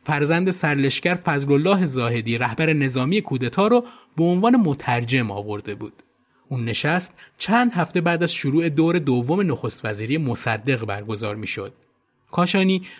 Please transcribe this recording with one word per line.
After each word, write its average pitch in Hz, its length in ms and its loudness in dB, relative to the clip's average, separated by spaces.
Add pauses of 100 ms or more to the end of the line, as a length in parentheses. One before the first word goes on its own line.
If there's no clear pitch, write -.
فرزند 160 480 0
سرلشکر 147 640 0
فضلالله 156 720 2
زاهدی، 117 520 0
رهبر 127 360 0
نظامی 139 480 0
کودتا، 135 460 0
رو 240 180 4 (320)
به 165 60 2
عنوان 185 320 4
مترجم 123 760 0
آورده 104 440 -8
بود. 92 180 -12 (560)
اون 123 160 -4
نشست 151 480 -2 (240)
چند 233 360 2
هفته 175 280 0
بعد 170 220 2
از 170 100 0
شروع 156 360 0
دور 165 300 2
دوم 143 520 2
نخست - 340 -4
وزیری 110 320 -4
مصدق 117 680 -2
برگزار 104 500 -6
می‌شد. 104 380 -8 (580)
کاشانی 185 500 2 (180)